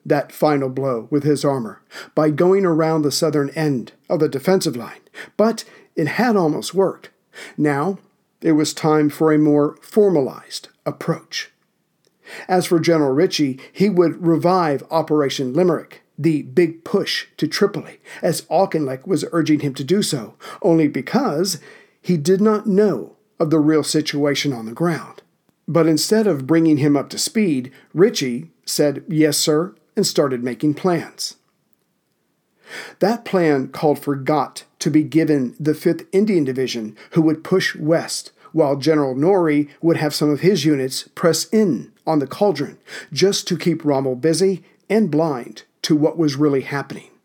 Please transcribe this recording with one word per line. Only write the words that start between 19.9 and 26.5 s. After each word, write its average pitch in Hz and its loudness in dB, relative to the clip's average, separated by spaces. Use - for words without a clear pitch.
so, 117 -4
only 165 4
because 170 -2
he 180 0
did 180 2
not 214 2
know 185 0
of 160 0
the 156 4
real 151 4
situation 147 -2
on 113 -10
the 113 -10
ground. 160 -4
But 160 2
instead 208 2
of 139 -2
bringing 160 4